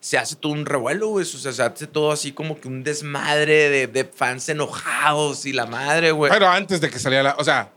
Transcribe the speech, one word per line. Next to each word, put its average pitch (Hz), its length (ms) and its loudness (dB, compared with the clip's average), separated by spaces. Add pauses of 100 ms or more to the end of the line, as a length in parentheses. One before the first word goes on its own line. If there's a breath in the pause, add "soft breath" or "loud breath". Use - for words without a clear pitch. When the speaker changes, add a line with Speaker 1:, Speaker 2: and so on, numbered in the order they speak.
Speaker 1:
se - 160 -2
hace 127 180 -2
todo 151 160 -4
un 147 140 -4
revuelo, 143 420 -2
güey, 202 160 0
o - 20 -2
sea, 135 280 -8
se 123 100 0
hace 117 240 -4
todo 151 240 0
así 147 220 -4
como 156 260 -8
que - 80 -14
un 131 160 -8
desmadre 151 880 2
de, 135 180 2
de 127 160 0
fans 127 460 -4
enojados 147 960 -2
y 135 80 -6
la 123 120 -2
madre, 143 460 2
güey. 151 200 4
Speaker 2:
Pero 196 180 6
antes 185 320 0
de 156 100 0
que 127 80 -10
saliera 135 240 2
la, 139 160 2
o 147 60 0
sea, 127 320 0